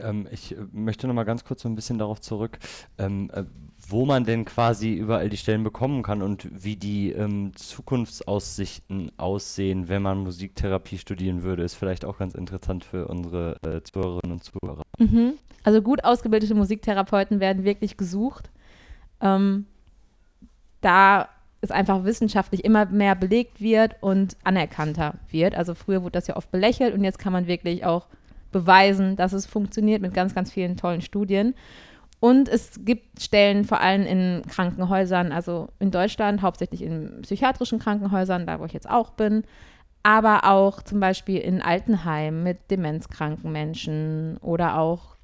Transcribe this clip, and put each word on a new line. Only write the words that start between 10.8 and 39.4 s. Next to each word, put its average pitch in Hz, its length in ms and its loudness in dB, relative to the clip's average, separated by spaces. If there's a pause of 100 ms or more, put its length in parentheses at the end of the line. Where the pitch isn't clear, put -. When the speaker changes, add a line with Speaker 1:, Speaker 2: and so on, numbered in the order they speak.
Speaker 1:
studieren 92 440 -4
würde, 90 200 -2
ist 87 120 -4
vielleicht 95 300 -6
auch 98 140 -10
ganz 95 160 -6
interessant 92 480 -8
für 92 240 -8
unsere, 85 560 -6
äh, 82 200 -6
Zuhörerinnen 90 500 -6
und 85 100 -10
Zuhörer. - 400 -12 (160)
Speaker 2:
Mhm. 233 340 4 (300)
Also 214 180 6
gut 247 220 0
ausgebildete 220 500 2
Musiktherapeuten 202 840 0
werden 190 240 0
wirklich 202 340 -2
gesucht. 202 540 -4 (680)
Ähm, 196 460 2 (1160)
da 196 480 6 (320)
es - 100 -6
einfach 190 320 2
wissenschaftlich 208 600 0
immer 214 220 6
mehr 196 300 4
belegt 190 460 0
wird 220 400 4
und 190 420 0
anerkannter 156 720 0 (140)
wird. 165 260 2
Also 175 180 -4
früher 190 300 -2
wurde 175 100 -8
das 175 140 -4
ja - 80 -6
oft - 160 -10
belächelt 233 420 2
und 196 100 2
jetzt 190 140 -2
kann 190 160 -4
man 180 140 0
wirklich 175 380 -2
auch 170 220 0 (440)
beweisen, 190 640 6
dass 185 180 0
es 196 120 -4
funktioniert 214 560 0
mit 185 120 -4
ganz, 185 220 0
ganz 190 160 -2
vielen 180 260 -4
tollen 175 240 -2
Studien. 202 540 0 (640)
Und 254 280 8
es - 380 -2
gibt - 360 -4
Stellen 202 440 4
vor - 160 0
allem 196 240 4
in 180 420 0
Krankenhäusern, 180 840 0
also 170 380 -6 (100)
in 196 120 0
Deutschland, 190 500 0
hauptsächlich 180 400 -4
in 156 420 -8
psychiatrischen - 560 -2
Krankenhäusern, 190 680 -2
da 165 120 -6
wo 160 60 -10
ich 160 80 -10
jetzt - 160 -12
auch 226 220 0
bin, 214 320 0 (600)